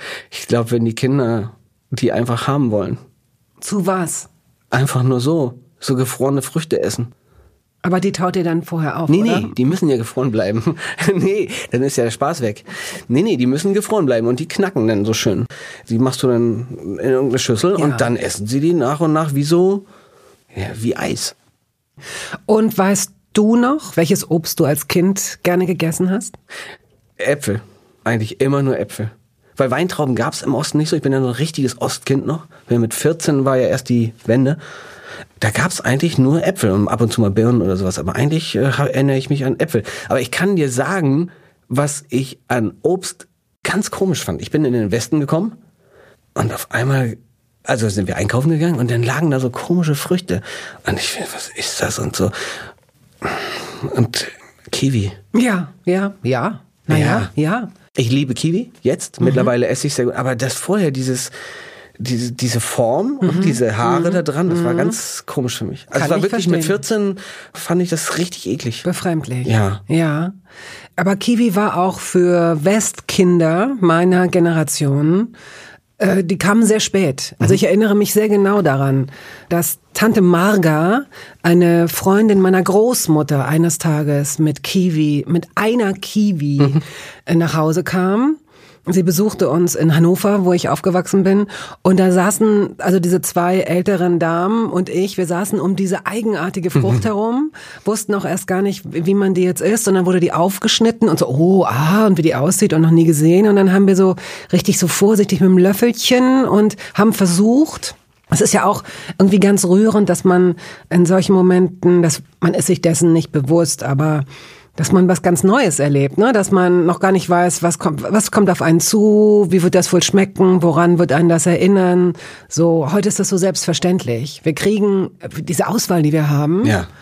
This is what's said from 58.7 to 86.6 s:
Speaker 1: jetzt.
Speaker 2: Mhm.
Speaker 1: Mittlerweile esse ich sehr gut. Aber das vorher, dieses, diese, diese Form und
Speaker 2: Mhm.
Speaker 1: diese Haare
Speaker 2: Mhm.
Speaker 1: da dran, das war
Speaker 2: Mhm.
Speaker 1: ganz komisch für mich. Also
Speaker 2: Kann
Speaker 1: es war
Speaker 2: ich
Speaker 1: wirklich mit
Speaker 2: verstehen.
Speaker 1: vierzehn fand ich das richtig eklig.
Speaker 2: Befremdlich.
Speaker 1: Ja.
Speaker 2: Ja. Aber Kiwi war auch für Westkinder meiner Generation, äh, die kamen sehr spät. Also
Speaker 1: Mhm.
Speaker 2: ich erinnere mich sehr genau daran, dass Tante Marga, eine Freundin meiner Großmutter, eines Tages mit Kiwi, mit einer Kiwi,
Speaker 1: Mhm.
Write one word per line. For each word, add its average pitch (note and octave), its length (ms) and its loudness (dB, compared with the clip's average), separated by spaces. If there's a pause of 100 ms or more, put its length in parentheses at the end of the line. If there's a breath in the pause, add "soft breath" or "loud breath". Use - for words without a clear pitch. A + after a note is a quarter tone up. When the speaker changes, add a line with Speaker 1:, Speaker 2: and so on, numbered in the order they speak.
Speaker 1:
jetzt. - 380 -4
Speaker 2:
Mhm. F3 60 2
Speaker 1:
Mittlerweile B2 420 2
esse C3 200 -4
ich C#3+ 60 -4
sehr B2 120 -2
gut. A#2+ 100 -4
Aber B2+ 200 -4
das A#2 200 -4
vorher, F3+ 360 -2
dieses, C3 400 -4 (680 loud breath)
diese, A#2+ 360 -4
diese A#2+ 260 -2
Form D#3 600 -2
und F3+ 180 0
Speaker 2:
Mhm. F#3 40 0
Speaker 1:
diese A#2 360 0
Haare C3 320 0
Speaker 2:
Mhm. G3 40 -2
Speaker 1:
da F3+ 80 0
dran, D3+ 280 -2
das E3+ 140 -2
war E3+ 100 -2
Speaker 2:
Mhm. E3+ 40 -2
Speaker 1:
ganz - 480 -4
komisch B2 320 -4
für - 80 -8
mich. - 240 -10
Also C#3 100 -2
Speaker 2:
Kann D#3+ 40 -2
Speaker 1:
es C#3+ 60 -2
war E3 80 0
Speaker 2:
ich D3+ 60 -2
Speaker 1:
wirklich G3+ 260 -2
mit F3 160 0
Speaker 2:
verstehen. G3+ 500 -2
Speaker 1:
vierzehn G3 80 -18 (300 loud breath)
fand F3 280 -2
ich F3 80 -2
das - 280 -4
richtig F3 300 -6
eklig. A#2 360 -6
Speaker 2:
Befremdlich. D3+ 640 -4
Speaker 1:
Ja. G2+ 400 0
Speaker 2:
Ja. D#3+ 460 -2 (640 loud breath)
Aber F#3+ 180 0
Kiwi A3 400 0
war G#3 220 0
auch F3+ 220 0
für E3+ 640 2
Westkinder F#3 1160 2
meiner F3+ 480 2
Generation, D#3+ 1080 0 (640 loud breath)
äh, F#3+ 280 0
die E3+ 120 -2
kamen G#3 280 2
sehr G#3+ 160 2
spät. - 580 -2
Also A2 140 4
Speaker 1:
Mhm. - 20 4
Speaker 2:
ich - 100 0
erinnere G#3 300 2
mich G#3 160 0
sehr G#3+ 160 2
genau G3+ 340 2
daran, C3+ 460 0 (400 loud breath)
dass - 320 -2 (140)
Tante A3 280 2
Marga, F3+ 840 2 (360 loud breath)
eine E3+ 460 4
Freundin G3+ 540 2
meiner F#3 200 4
Großmutter, E3 840 2
eines E3 320 0
Tages D3 640 -2
mit D3+ 220 0
Kiwi, D#3 640 0
mit E3 300 -2
einer A3 380 0
Kiwi, F3 640 -2
Speaker 1:
Mhm. C#3+ 220 2 (440 loud breath)